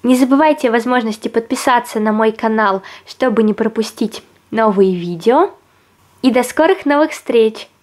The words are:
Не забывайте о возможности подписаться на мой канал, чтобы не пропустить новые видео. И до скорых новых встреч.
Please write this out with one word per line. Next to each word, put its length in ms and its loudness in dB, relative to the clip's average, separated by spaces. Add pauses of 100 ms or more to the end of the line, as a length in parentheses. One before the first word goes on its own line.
Не 120 4
забывайте 540 2
о 20 0
возможности 560 -2
подписаться 720 -2
на 120 0
мой 200 2
канал, 500 -2 (240)
чтобы 380 0
не 100 2
пропустить 720 -4 (260)
новые 460 2
видео. 560 0 (720)
И 80 4
до 120 0
скорых 420 0
новых 260 2
встреч. 580 -2 (140)